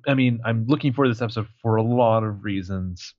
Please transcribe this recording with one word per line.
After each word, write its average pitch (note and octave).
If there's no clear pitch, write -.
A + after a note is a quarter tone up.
I C#3
mean, B2
I'm A2+
looking C#3+
for C3+
this A#2
episode A2
for A2+
a A2
lot A#2
of G2+
reasons. F#2+